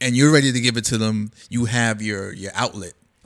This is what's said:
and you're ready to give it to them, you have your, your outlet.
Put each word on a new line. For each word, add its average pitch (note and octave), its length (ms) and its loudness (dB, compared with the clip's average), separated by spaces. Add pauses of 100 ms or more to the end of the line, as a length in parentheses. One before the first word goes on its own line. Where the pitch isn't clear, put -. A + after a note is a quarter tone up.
and B2 160 0
you're C#3+ 140 6
ready C#3 200 4
to B2 80 0
give A#2+ 180 0
it A2 80 -4
to A#2+ 120 -2
them, A2 340 -2 (180)
you A#2+ 160 -2
have A2+ 360 0
your, G2 320 -6
your F#2+ 220 -12
outlet. G#2 380 -6 (320)